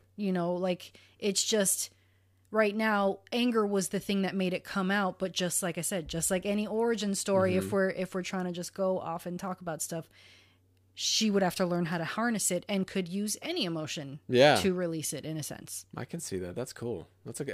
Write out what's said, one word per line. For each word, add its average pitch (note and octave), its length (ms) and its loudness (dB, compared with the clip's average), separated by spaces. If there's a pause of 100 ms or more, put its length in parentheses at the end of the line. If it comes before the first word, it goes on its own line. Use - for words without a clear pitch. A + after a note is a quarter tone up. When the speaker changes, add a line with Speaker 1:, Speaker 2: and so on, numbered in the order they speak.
(160)
Speaker 1:
You G3+ 160 0
know, F3 220 0
like, F3+ 400 -2 (260)
it's G3 260 0
just, - 460 2 (600)
right G#3+ 240 4
now, G#3 440 2 (120)
anger A#3 340 2
was G3 220 2
the F#3+ 140 -2
thing G3 220 0
that F3+ 120 0
made F#3 180 2
it - 120 -6
come F#3+ 260 0
out, G3 260 0
but F#3 140 -2
just F3 320 0
like E3+ 140 -2
I F3 40 -4
said, D#3+ 280 -4
just E3 200 -2
like F#3 160 0
any G#3 220 0
origin G#3+ 480 0
story, F#3+ 400 4
if F#3+ 120 2
Speaker 2:
Mm-hmm. G3+ 80 0
Speaker 1:
we're, F#3+ 160 4
if F3+ 220 -4
we're F#3 80 -2
trying F3+ 240 -4
to F3+ 60 -4
just F3 220 -8
go F#3+ 260 0
off E3 260 -6
and F3 140 -6
talk F#3 220 -6
about E3 200 -6
stuff, - 280 -6 (840)
she - 360 2
would G3 100 4
have F3+ 140 2
to F#3+ 100 2
learn F3 220 2
how E3+ 100 -2
to E3 80 -2
harness A3 460 0
it F3 180 -2
and G3 160 2
could F#3+ 220 -4
use G3+ 340 -2
any D#4 240 -2
emotion D#3 540 -6 (100)
Speaker 2:
Yeah. B2+ 280 8
Speaker 1:
to F3+ 180 4
release E3 360 -2
it, C#3+ 140 -8
in D#3 120 -4
a D3+ 60 -6
sense. - 440 -12 (100)
Speaker 2:
I A#2+ 80 -8
can E3+ 140 -8
see F#2+ 180 -6
that. F2+ 180 -6
That's B2 160 -6
cool. A2 360 -6 (180)
That's A#2 160 -10
a, - 20 -4 (100)